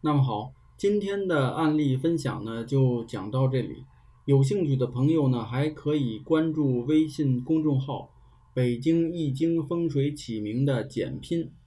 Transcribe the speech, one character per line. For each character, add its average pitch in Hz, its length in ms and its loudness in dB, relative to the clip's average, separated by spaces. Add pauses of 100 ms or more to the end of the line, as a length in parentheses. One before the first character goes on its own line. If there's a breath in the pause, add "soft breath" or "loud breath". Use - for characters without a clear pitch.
那 151 140 0
么 135 80 4
好， 110 320 -4 (240)
今 208 200 2
天 196 300 -2
的 143 220 2
案 156 260 0
例 139 220 2
分 165 180 0
享 107 300 -4
呢 113 180 -6
就 127 400 2
讲 104 260 -8
到 131 160 2
这 127 140 0
里。 - 240 -8 (420 soft breath)
有 139 160 6
兴 180 240 2
趣 135 80 2
的 127 140 0
朋 127 240 2
友 147 160 4
呢， 123 160 0
还 131 260 -2
可 151 240 -4
以 113 240 -2
关 160 340 0
注 135 280 0
微 156 260 2
信 131 380 -2
公 160 180 0
众 139 180 2
号 123 300 -8 (420 soft breath)
“北 123 240 2
京 165 360 2
易 160 180 -2
经 160 340 0
风 170 240 -2
水 143 240 0
起 110 280 -8
名” 110 260 -2
的 127 160 0
简 101 380 -6
拼 170 320 -6 (140)